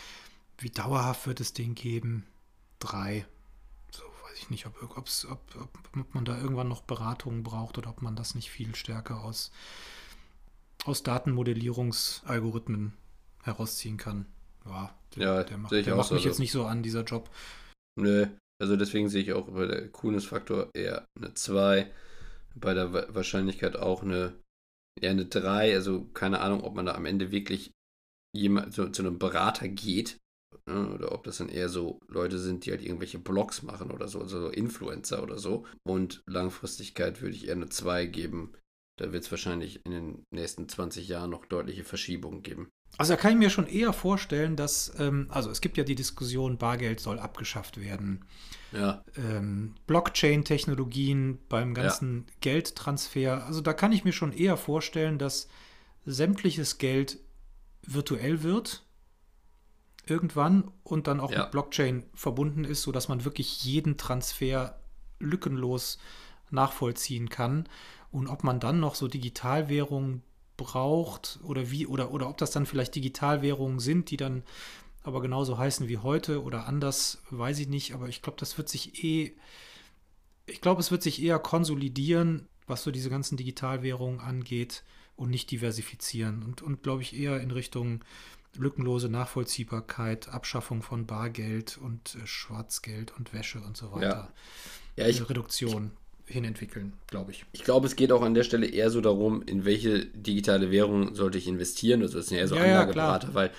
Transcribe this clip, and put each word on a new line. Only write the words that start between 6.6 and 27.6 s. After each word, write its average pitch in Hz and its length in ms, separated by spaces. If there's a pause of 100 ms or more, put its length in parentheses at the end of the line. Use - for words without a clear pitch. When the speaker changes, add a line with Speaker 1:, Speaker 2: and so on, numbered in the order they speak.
Speaker 1:
noch 120 140
Beratungen 117 600
braucht 113 340
oder 113 120
ob - 120
man 110 140
das 113 180
nicht - 160
viel 113 240
stärker 110 480
aus, 110 300 (1300)
aus 143 200
Datenmodellierungsalgorithmen 117 1900 (520)
herausziehen 110 540
kann. 101 280 (400)
Ja, 95 260 (220)
der, 101 80
Speaker 2:
Ja, 95 220
Speaker 1:
der 101 140
macht, 107 120
Speaker 2:
sehe 107 80
ich 101 60
Speaker 1:
der 95 100
Speaker 2:
auch - 40
Speaker 1:
macht 123 100
Speaker 2:
so, - 60
Speaker 1:
mich 90 100
Speaker 2:
so. - 40
Speaker 1:
jetzt - 120
nicht 123 120
so 120 140
an, 117 160
dieser 113 220
Job. 113 260 (680)
Speaker 2:
Nö, 302 260 (340)
also 101 160
deswegen 104 320
sehe 101 140
ich 98 100
auch 92 160
bei 92 180
der - 240
Coolness-Faktor 101 840
eher - 300 (120)
eine - 180
zwei, 98 580 (640)
bei 98 180
der 90 180
Wa-, 90 160
Wahrscheinlichkeit 95 680
auch 92 300
eine, 92 280 (680)
eher 92 100
eine 95 160
drei. 101 480
Also 95 300 (100)
keine 95 240
Ahnung, 98 240
ob 101 140
man 90 100
da 87 80
am 85 120
Ende 95 260
wirklich 101 400 (640)